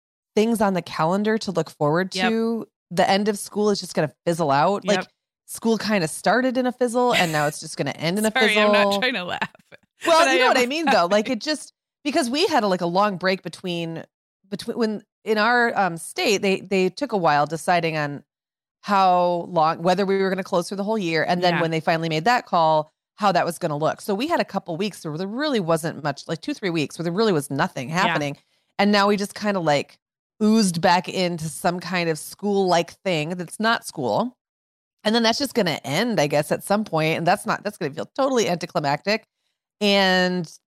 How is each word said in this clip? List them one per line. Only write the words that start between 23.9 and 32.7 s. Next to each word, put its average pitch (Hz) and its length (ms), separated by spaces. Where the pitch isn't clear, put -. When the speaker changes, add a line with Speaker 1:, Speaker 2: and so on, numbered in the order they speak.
Speaker 1:
So 208 160
we 240 120
had 330 120
a 208 60
couple 180 320
weeks 190 260
where 151 140
there 190 100
really 254 320
wasn't 160 420
much, 143 280
like, 160 100
two, - 140
three 202 160
weeks 160 280
where 170 60
there 170 80
really 208 220
was 143 180
nothing 139 380
Speaker 2:
Yeah. 165 80
Speaker 1:
happening. 160 400
And 202 140
now 202 160
we 208 80
just 202 180
kinda, 202 240
like, 147 400
oozed 214 380
back 180 300
into 175 400
some 175 320
kind 175 280
of 156 80
school-like 185 720